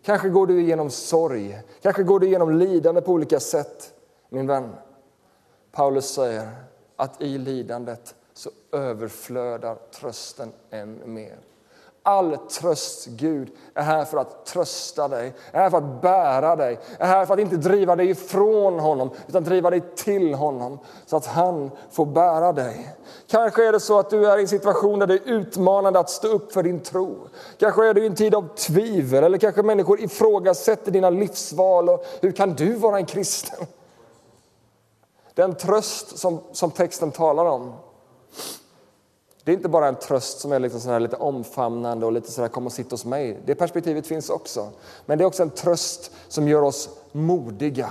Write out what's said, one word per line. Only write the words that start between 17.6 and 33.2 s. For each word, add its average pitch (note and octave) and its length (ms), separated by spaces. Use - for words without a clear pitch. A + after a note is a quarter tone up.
dig F3+ 140
ifrån G3 680
honom, C#3 320
utan E3 160
driva F3 260
dig F3 100
till F#3 380
honom, C3+ 440
så D#3+ 100
att C#3+ 100
han D#3+ 440
får D#3 160
bära E3 460
dig. - 440
Kanske A3 420
är G#3+ 40
det G#3+ 80
så G#3 180
att G3 120
du G#3 160
är G3+ 120
i - 20
en G3 80
situation G3+ 500
där G3 80
det F#3 80
är G3 180
utmanande G3 680
att E3+ 120
stå - 180
upp G#3 240
för F#3+ 100
din F3 180
tro. F3 360
Kanske G#3+ 300
är G#3 60
du G#3+ 80
i A3 40
en G3 80
tid G#3+ 200
av F#3+ 200
tvivel, D#3+ 680
eller F#3 140
kanske G#3 240
människor G3+ 380
ifrågasätter G3+ 920
dina F#3 180
livsval F3+ 800
och F3 160
hur F#3 120
kan F#3 220
du E3 200
vara G#3 220
en F#3 100
kristen? - 600